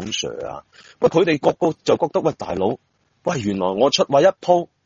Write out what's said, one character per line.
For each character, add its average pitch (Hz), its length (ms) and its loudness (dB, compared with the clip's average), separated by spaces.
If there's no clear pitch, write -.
Sir - 400 -8
啊， - 160 -14
喂， - 100 4
佢 170 160 2
哋 156 140 2
個 165 140 0
個 165 200 -2
就 117 140 2
覺 170 100 0
得， 180 140 -4
喂， 151 120 0
大 82 200 -10
佬， 95 240 -2
喂， 175 180 -4
原 101 160 -2
來 92 100 0
我 104 220 2
出 - 200 0
位 139 120 4
一 170 40 6
鋪， 175 420 0